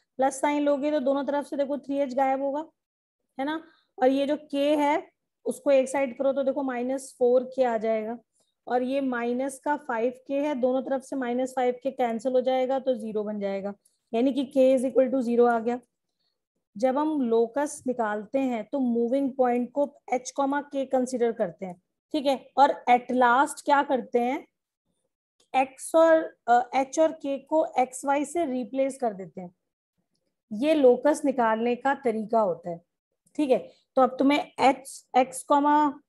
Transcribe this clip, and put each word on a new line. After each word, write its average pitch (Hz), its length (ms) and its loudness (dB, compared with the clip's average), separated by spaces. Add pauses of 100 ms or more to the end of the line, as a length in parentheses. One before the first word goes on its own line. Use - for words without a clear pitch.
(200)
प्लस 269 200 0
साइन 294 220 0
लोगे 285 280 0
तो 302 100 0
दोनों 277 240 0
तरफ 285 220 -4
से 311 100 -10
देखो 277 220 -4
थ्री 277 200 -6
एच 269 160 -4
गायब 269 280 0
होगा, 277 220 -4 (760)
है 269 60 -4
ना? 311 180 -6 (360)
और 254 100 4
ये 269 180 2
जो 294 100 -2 (140)
के 285 260 0
है 294 340 0 (340)
उसको - 260 -4
एक 262 180 4
side 277 300 -4
करो 269 140 0
तो 269 100 -4
देखो 269 200 -2
माइनस 262 560 -6
फ़ोर 247 260 4 (120)
के 254 80 2
आ 233 140 2
जाएगा, 220 400 -2 (480)
और 247 160 0
ये 269 180 -2
minus 247 580 -4
का 294 180 -2
फ़ाइव 247 500 -4
के 277 140 -2
है, 302 140 -2
दोनों 254 280 0
तरफ 269 200 -4
से 277 140 -10
माइनस 254 400 -4
फ़ाइव 247 260 -2
के 269 80 -4
cancel 247 420 -4
हो 254 80 2
जाएगा 262 380 0
तो 262 160 -2
ज़ीरो 214 300 -6
बन 214 160 -8
जाएगा, 196 340 -6 (400)
यानी 254 180 2
कि 269 240 -4
k 262 200 6
is 247 140 -2
equal 247 240 2
to 240 140 -2
zero 240 200 4
आ 233 100 2
गया। 240 220 -4 (960)
जब 254 220 0
हम 302 240 0
locus 233 640 0
निकालते 214 520 -4
हैं 247 260 -4
तो 285 140 -6
moving 240 560 0
point 247 380 0
को 285 220 -2 (180)
H 254 180 -4
comma 277 320 -2
के 277 240 -6
consider 254 460 -2
करते 190 340 -6
हैं, 180 160 -16 (300)
ठीक 285 140 -4
है, 269 300 -2
और - 340 4
at 247 200 2
last 254 540 2
क्या 285 180 4
करते 247 380 -2
हैं, 254 260 -4 (1120)
X - 380 -2
और, 320 420 4 (120)
अ, 240 260 4
एच 269 240 -2
और 320 140 4
के 277 260 -6
को 311 280 0 (120)
X 254 260 -2
Y 277 200 0
से 339 200 -2
replace 262 540 -4
कर 226 160 -4
देते 185 260 -14
हैं। 180 140 -16 (960)
ये 285 220 0
locus 285 500 4
निकालने 240 520 0
का 269 180 -2
तरीका 220 460 -2
होता 175 300 -2
है, 170 100 -10 (540)
ठीक 285 160 0
है। 226 80 6 (380)
तो 262 60 6
अब 254 160 2
तुम्हें 285 420 2
H, - 560 0
X 262 260 2
comma, 294 680 2